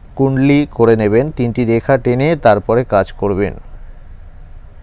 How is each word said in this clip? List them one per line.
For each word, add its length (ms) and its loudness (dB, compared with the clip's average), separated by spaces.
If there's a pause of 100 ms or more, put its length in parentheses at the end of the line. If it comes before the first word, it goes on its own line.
(160)
কুণ্ডলী 560 2
করে 240 4
নেবেন, 360 2
তিনটি 340 -2
রেখা 320 2
টেনে 380 0
তারপরে 480 2
কাজ 280 0
করবেন। 420 -2 (1300)